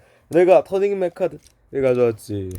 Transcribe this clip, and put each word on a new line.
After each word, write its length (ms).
내가 340
터닝 360
메카드-, 380
를 100
가져왔지. 760